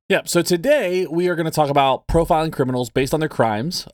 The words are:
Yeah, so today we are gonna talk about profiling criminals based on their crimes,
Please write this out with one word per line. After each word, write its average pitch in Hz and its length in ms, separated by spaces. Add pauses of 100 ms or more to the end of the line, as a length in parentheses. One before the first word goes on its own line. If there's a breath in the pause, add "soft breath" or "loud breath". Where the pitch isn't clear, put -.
Yeah, 180 160
so - 160
today 185 680
we 170 180
are 180 80
gonna 160 160
talk 151 180
about 139 380
profiling 160 460
criminals 127 360
based 131 240
on 160 60
their 156 100
crimes, 120 640